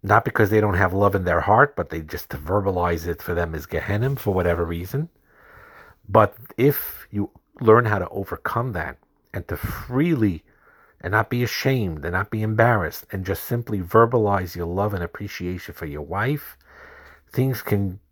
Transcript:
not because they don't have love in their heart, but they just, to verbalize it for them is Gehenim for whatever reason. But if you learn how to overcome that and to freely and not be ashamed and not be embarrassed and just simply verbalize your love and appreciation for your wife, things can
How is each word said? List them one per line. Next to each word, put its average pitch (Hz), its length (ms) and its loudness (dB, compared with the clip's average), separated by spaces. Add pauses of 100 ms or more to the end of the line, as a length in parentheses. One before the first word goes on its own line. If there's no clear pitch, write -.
not 104 240 4
because 104 240 2
they 107 100 6
don't 104 140 2
have 90 180 2
love 98 220 4
in 92 100 0
their 87 160 2
heart, 110 340 4
but 85 140 -6
they 82 140 -8
just, - 260 -12
to - 80 -10
verbalize 87 680 -2
it 85 160 -6
for 90 100 -8
them 85 220 -4
is 76 120 -10
Gehenim 107 520 -2
for 101 160 -2
whatever 87 320 2
reason. 90 420 -6 (1000)
But 104 300 4 (220)
if - 520 0
you 101 200 -4 (320)
learn 113 240 8
how 104 120 0
to 90 120 -4
overcome 113 600 -4
that 73 260 -8 (360)
and - 140 -8
to - 80 -6
freely 123 880 0 (560)
and 87 100 -8
not 110 200 2
be 120 120 0
ashamed 107 600 -2
and 85 80 -4
not 92 180 -4
be 110 120 -2
embarrassed 110 680 2
and 95 140 -6
just 98 200 -4
simply 113 360 -4
verbalize 104 760 2
your 85 120 -6
love 98 260 -2
and 90 100 -4
appreciation 90 680 -10
for - 140 -12
your 73 160 -10
wife, 110 560 -6 (720)
things 131 300 0
can 98 360 -2 (140)